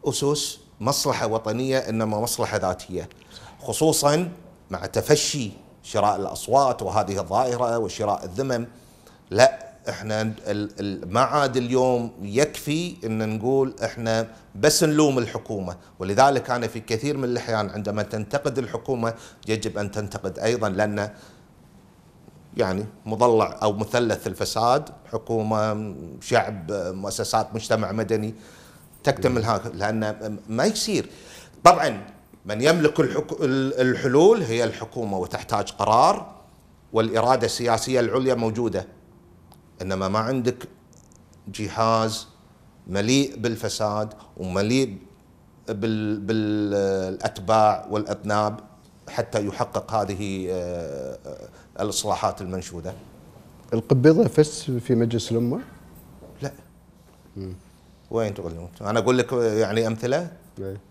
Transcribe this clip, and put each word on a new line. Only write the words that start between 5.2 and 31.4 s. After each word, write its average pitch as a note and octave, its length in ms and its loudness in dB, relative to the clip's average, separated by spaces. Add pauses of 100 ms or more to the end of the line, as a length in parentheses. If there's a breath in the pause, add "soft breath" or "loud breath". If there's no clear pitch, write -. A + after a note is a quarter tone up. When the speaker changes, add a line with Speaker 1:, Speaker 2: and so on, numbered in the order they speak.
Speaker 1:
شراء G#2 320 2
الأصوات A#2 680 2
وهذه G2 380 0
الظاهرة A#2 580 0
وشراء G#2 480 -2
الذمم. A#2+ 420 -4 (640 soft breath)
لا، A#2+ 340 6 (240)
إحنا G#2+ 320 -4
ال-، G#2 480 -4 (100)
ال-، G2 340 -6
ما A#2 80 4
عاد C3 360 2
اليوم B2 540 2 (100)
يكفي D3+ 800 -2
إن A2 320 -2
نقول C3 480 0
إحنا A2+ 440 -2 (280 loud breath)
بس D3+ 280 4
نلوم D3+ 340 4
الحكومة، G#2 580 -4 (240 soft breath)
ولذلك A#2 500 4
أنا A#2 180 0
في A2+ 120 -6
كثير A#2 380 -2
من C3+ 60 -4
الأحيان A2+ 460 -2
عندما G#2 340 -4
تنتقد A2+ 540 -4
الحكومة A#2 560 -4 (340 loud breath)
يجب G#2+ 300 -2
أن G2+ 140 -4
تنتقد G2+ 480 -8
أيضًا، A2 300 0
لأن G#2 400 0 (1500 loud breath)
يعني G2+ 280 0 (200)
مضلع A2 580 4
أو G#2 100 4
مثلث A2 540 0
الفساد، A#2 600 0 (220)
حكومة، G#2+ 840 -2 (260)
شعب، G2+ 500 0
مؤسسات G2+ 840 -4
مجتمع A2 360 0
مدني، A2 440 -2 (680 loud breath)
تكتمل B2+ 420 2
هذا، A2+ 240 0
لأن G#2+ 680 -4 (120)
ما A#2 160 0
يصير. G#3+ 440 -2 (540 loud breath)